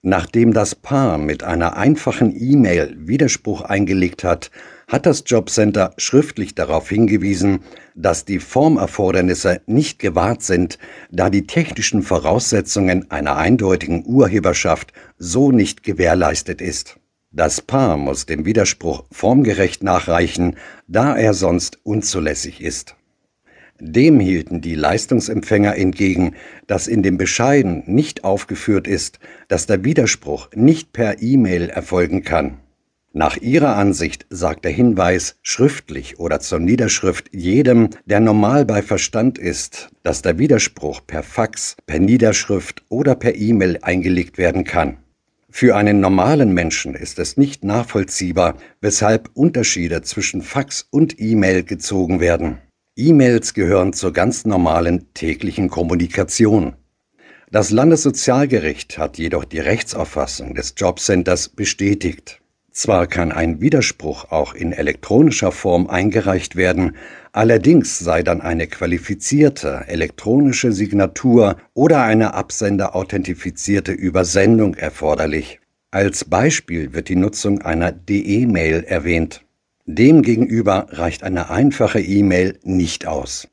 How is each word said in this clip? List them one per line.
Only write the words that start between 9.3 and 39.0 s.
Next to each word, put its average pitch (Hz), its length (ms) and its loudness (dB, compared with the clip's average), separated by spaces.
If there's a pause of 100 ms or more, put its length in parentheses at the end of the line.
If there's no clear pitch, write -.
nicht 135 340 0
gewahrt 95 440 -2
sind, 90 360 -2 (320)
da 90 200 0
die 98 160 0
technischen 117 560 -2
Voraussetzungen 92 1080 0
einer 73 280 -2
eindeutigen 90 680 0
Urheberschaft 92 880 0 (240)
so 120 360 0
nicht 107 320 0
gewährleistet 85 760 0
ist. - 380 -10 (340)
Das 76 280 0
Paar 120 380 0
muss 69 260 -4
den 78 220 -6
Widerspruch 90 680 -2
formgerecht 101 680 0
nachreichen, 87 760 0 (300)
da 120 280 0
er 110 200 2
sonst 90 480 -2
unzulässig 78 800 -6
ist. - 340 -10 (840)
Dem 123 420 4
hielten 87 420 -2
die 85 140 -6
Leistungsempfänger 104 1000 0
entgegen, 92 580 0 (320)
dass 95 220 -4
in 113 140 0
den 98 160 2
Bescheiden 117 680 2
nicht 123 400 -2
aufgeführt 98 640 -2
ist, - 300 -6 (300)
dass - 180 -2
der 95 180 0
Widerspruch - 720 -2
nicht 151 400 2
per 107 260 -4
E-Mail 104 480 2
erfolgen 90 540 -2
kann. 73 360 -2 (540)
Nach 78 240 0
ihrer 131 400 2
Ansicht 90 540 0
sagt 80 340 -6
der 85 80 -2
Hinweis 92 680 2
schriftlich - 760 -4
oder 76 220 -4
zur 82 200 -4
Niederschrift 98 760 0
jedem, 113 560 4 (160)
der 101 140 2
normal 110 440 4
bei 104 160 0
Verstand 117 560 -2